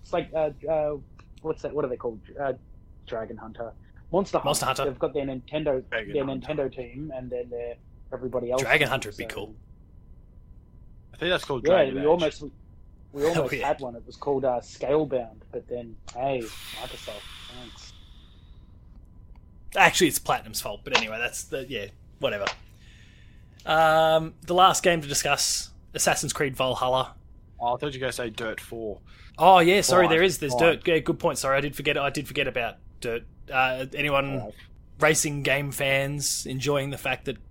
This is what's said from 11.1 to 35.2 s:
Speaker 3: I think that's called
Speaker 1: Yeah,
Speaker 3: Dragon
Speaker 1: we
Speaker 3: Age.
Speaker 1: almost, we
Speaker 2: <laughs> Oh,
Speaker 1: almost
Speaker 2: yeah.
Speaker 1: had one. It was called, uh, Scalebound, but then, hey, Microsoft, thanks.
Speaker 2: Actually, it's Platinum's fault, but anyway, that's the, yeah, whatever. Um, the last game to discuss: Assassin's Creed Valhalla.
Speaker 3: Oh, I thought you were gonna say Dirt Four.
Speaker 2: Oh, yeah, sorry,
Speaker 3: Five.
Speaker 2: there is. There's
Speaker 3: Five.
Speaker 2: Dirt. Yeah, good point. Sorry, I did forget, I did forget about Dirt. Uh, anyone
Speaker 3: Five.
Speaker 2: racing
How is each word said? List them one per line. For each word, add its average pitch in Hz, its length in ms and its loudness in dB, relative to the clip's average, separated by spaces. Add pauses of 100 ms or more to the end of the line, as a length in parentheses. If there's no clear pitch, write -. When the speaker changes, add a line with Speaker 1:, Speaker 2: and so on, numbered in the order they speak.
Speaker 3:
I - 40 -20
think 175 140 -2
that's 165 140 0
called 127 200 -4
Speaker 1:
Yeah, 165 80 8
Speaker 3:
Dragon 135 220 4
Speaker 1:
we 135 60 -4
Speaker 3:
Age. 143 60 -2
Speaker 1:
almost, 160 360 2 (680)
we 143 120 -4
Speaker 2:
<laughs> - 0 -
Oh, 151 60 4
Speaker 1:
almost 156 240 0
Speaker 2:
yeah. 139 140 -2
Speaker 1:
had 143 140 0
one. 120 140 -8
It 117 100 -14
was 123 100 -18
called, 135 300 0
uh, 123 160 2
Scalebound, 131 800 -2 (100)
but 120 160 -10
then, 120 280 -10 (200)
hey, 131 260 -2 (400)
Microsoft, 120 400 -12 (380)
thanks. - 340 -18 (1800)
Speaker 2:
Actually, 175 320 6
it's - 120 0
Platinum's 110 420 -4
fault, 104 220 -8
but 127 120 -6
anyway, 110 240 0
that's - 260 -6
the, 135 220 -8
yeah, 104 200 -8 (320)
whatever. 104 260 0 (1200)
Um, 160 680 4 (120)
the 175 80 -2
last 180 300 6
game 170 180 4
to 143 60 -10
discuss: - 640 -2 (240)
Assassin's - 400 0
Creed 135 220 -2
Valhalla. 127 580 0 (460)
Speaker 3:
Oh, 120 160 0
I - 20 -12
thought 147 160 -4
you 131 60 -10
were - 20 -4
gonna 123 100 -2
say 120 180 -4
Dirt 110 300 -6
Four. 110 400 -10 (380)
Speaker 2:
Oh, 180 220 10
yeah, 175 220 6
sorry, 180 240 6
Speaker 3:
Five. - 60 4
Speaker 2:
there 165 120 6
is. 185 140 2
There's 139 160 -2
Speaker 3:
Five. 120 60 0 (240)
Speaker 2:
Dirt. - 40 0
Yeah, 165 120 4
good 165 180 -2
point. 156 220 0
Sorry, 135 180 2
I 143 40 2
did 143 140 -6
forget, 143 220 0
I 143 120 0
did 135 180 -4
forget 135 200 -2
about 117 280 -4 (260)
Dirt. 117 220 -4 (280)
Uh, 131 340 2 (100)
anyone 139 460 0
Speaker 3:
Five. 104 120 -12 (460)
Speaker 2:
racing 151 440 2